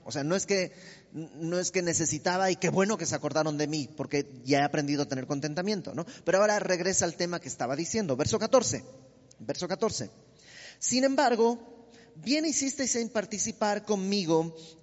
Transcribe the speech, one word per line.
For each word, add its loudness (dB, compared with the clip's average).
o -12
sea, -4
no 2
es 0
que, 0
no -4
es -2
que 0
necesitaba 0
y 2
qué 0
bueno 2
que -6
se -2
acordaron 0
de 0
mí, -4
porque -4
ya 4
he 4
aprendido 0
a -4
tener -4
contentamiento", -4
¿no? -4
Pero 4
ahora 4
regresa 0
al -2
tema -2
que -14
estaba -4
diciendo. -2
Verso 0
catorce, 4
verso -6
catorce. -2
"Sin 2
embargo, 2
bien 0
hicisteis -2
en -2
participar -2
conmigo 2